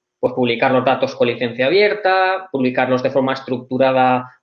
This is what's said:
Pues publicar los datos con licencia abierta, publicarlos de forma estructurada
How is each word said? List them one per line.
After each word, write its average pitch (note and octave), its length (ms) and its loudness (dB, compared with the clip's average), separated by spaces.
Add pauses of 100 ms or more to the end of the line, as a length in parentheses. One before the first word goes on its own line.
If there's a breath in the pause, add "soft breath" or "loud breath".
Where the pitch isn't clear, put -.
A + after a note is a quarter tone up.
(200)
Pues B2+ 140 0
publicar B2 380 0
los B2+ 140 2
datos C3 300 0
con A#2+ 140 0
licencia A#2 360 -4
abierta, F#3+ 840 0
publicarlos B2+ 500 0
de B2+ 80 -2
forma C3 240 0
estructurada B2+ 1080 0